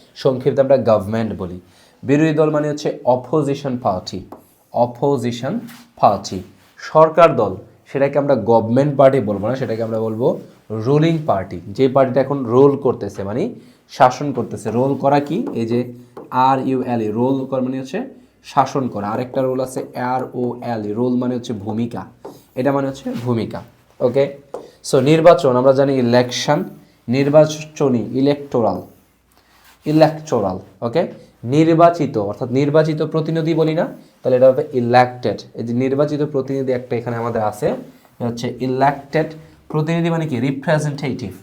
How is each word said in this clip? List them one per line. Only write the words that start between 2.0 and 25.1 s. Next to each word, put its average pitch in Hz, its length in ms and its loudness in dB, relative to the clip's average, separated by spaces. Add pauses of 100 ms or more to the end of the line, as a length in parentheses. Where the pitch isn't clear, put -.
বিরোধী 151 320 2
দল 156 160 4
মানে 151 160 -2
হচ্ছে 147 160 -4 (260)
অপোজিশন 139 600 -2 (100)
পার্টি, 95 360 -4 (640)
অপোজিশন 127 680 -4 (460)
পার্টি। 101 380 2 (520)
সরকার 160 380 6 (120)
দল, 98 120 0 (380)
সেটাকে 139 320 0
আমরা 143 120 2 (160)
গভর্নমেন্ট 117 480 2
পার্টি 135 200 6 (100)
বলবো 98 220 -4
না, 131 100 -2
সেটাকে 113 260 -4
আমরা 110 200 -2
বলবো 110 220 0 (580)
রুলিং 151 280 2 (140)
পার্টি, 95 300 -2 (180)
যে 131 80 2 (100)
পার্টিটা 135 320 2
এখন 143 120 -4 (160)
রোল 139 180 8 (120)
করতেছে, 107 440 -4
মানে 123 140 -4 (540)
শাসন 135 300 4 (100)
করতেছে। 107 320 -6 (100)
রোল 139 140 2 (100)
করা 143 160 4 (100)
কি? 175 100 -2 (220)
এই 113 100 -2
যে 120 100 0 (680)
আর 135 100 2 (120)
ইউ 131 80 0 (140)
এল 117 140 0
ই, - 20 -2 (100)
রোল 131 180 2 (140)
করা 131 160 -2
মানে 131 160 -6
হচ্ছে 185 180 -8 (520)
শাসন 131 320 0 (100)
করা। 101 200 -6
আরেকটা 123 320 -4
রোল 127 200 -2
আছে 135 140 -8 (320)
আর 131 100 -2 (180)
ও - 20 -2 (300)
এল 110 160 -6
ই, 104 100 -4
রোল 123 140 0 (100)
মানে 123 160 -2
হচ্ছে 120 140 -8 (120)
ভূমিকা, 110 380 -6 (560)
এটা 131 180 0
মানে 139 140 -2
হচ্ছে - 160 -12 (180)
ভূমিকা। 110 360 -4 (460)
ওকে, 135 180 2 (640)
so 147 80 2 (140)